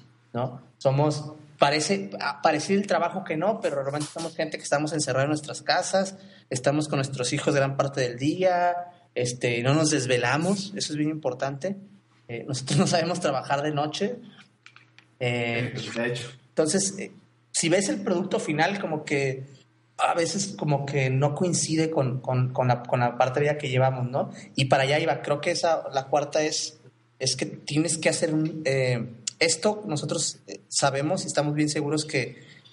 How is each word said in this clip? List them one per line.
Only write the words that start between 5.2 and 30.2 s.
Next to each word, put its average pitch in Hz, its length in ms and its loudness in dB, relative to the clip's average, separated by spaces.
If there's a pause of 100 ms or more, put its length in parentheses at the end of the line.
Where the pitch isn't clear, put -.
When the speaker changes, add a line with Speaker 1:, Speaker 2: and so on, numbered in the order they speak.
Speaker 1:
en 147 40 0
nuestras 147 320 -4
casas, 185 540 0 (340)
estamos 147 400 0
con 151 80 0
nuestros 135 340 -2
hijos 147 240 0
gran 135 220 2
parte 139 240 0
del 120 160 -2
día, 175 560 2 (400)
este, 123 480 0
no 135 140 4
nos 156 160 4
desvelamos, 139 840 2
eso - 180 -4
es 147 40 -4
bien 151 140 0
importante. 139 680 -4 (500)
Eh, 117 200 -8
nosotros 147 320 0
no 180 80 4
sabemos 170 340 2
trabajar 143 400 0
de 151 100 0
noche. 151 460 -2 (1000)
Eh, 120 540 0 (220)
Speaker 2:
De 117 120 -2
hecho. 123 200 -6 (220)
Speaker 1:
entonces, 165 480 0
eh, - 140 -10 (400)
si - 180 0
ves 202 200 4
el 294 120 -4
producto 202 380 0
final, 160 400 0
como 156 240 -4
que 135 420 -2 (520)
a - 180 2
veces 175 420 -2
como 143 280 0
que 135 260 0
no 143 240 2
coincide 160 560 0
con, 131 300 0
con, 127 320 0
con 127 140 2
la, 120 160 2
con 127 180 0
la 120 160 2
parte 131 220 2
de 147 80 2
vida 147 100 0
que 139 120 -4
llevamos, 127 400 2
¿no? 156 220 -2 (240)
Y 131 100 2
para 135 180 4
allá 143 160 2
iba, 165 220 0
creo 147 200 -2
que 175 100 0
esa, 165 320 2 (100)
la 131 140 0
cuarta 147 340 2
es, - 380 -2 (400)
es 131 160 0
que 160 100 -4
tienes 160 540 -2
que 175 100 2
hacer 156 240 2
un, 156 320 -2
eh, 127 440 0 (280)
esto 208 480 0
nosotros, 151 600 -4